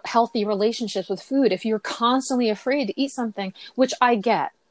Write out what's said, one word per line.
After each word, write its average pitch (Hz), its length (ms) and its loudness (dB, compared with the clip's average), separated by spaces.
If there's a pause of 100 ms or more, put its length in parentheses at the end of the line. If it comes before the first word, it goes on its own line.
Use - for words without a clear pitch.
healthy 233 400 2
relationships 214 640 -2
with 190 120 -4
food. 269 300 2
If 185 140 -2
you're 220 140 0
constantly 247 680 0
afraid 254 380 -2
to - 140 -4
eat 277 100 -2
something, 208 420 -6 (220)
which 254 260 2
I 240 140 4
get, 196 360 0 (200)